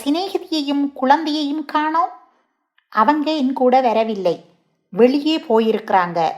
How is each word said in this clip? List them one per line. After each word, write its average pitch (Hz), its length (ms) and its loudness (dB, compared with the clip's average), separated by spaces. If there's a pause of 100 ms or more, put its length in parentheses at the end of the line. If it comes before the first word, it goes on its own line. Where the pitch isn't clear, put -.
சிநேகிதியையும் 294 880 -4
குழந்தையையும் 294 720 -2
காணோம்?" 320 480 -2 (760)
"அவங்க 294 420 0
என் 277 220 -2
கூட 262 280 4
வரவில்லை, 214 640 -2 (440)
வெளியே 285 500 2
போயிருக்கிறாங்க" 196 1000 0